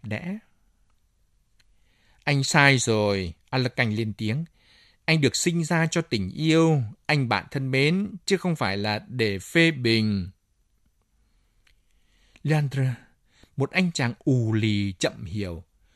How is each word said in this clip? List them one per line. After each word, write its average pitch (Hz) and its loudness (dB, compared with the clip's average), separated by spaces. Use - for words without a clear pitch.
đẽ. 127 -8
"Anh 139 0
sai 139 6
rồi," 101 0
Alacan 123 -2
lên 107 -4
tiếng. 113 -4
"Anh 160 2
được 135 2
sinh 170 0
ra 165 0
cho 165 -2
tình 98 -4
yêu, 160 4
anh 143 0
bạn 101 0
thân 135 -4
mến, 160 0
chứ 190 2
không 175 -2
phải 98 -2
là 104 -2
để 110 -2
phê 165 2
bình." 110 0
Leandre, 139 0
một 135 -2
anh 180 0
chàng 123 -2
ù 120 2
lì 104 0
chậm - -4
hiểu, 90 -8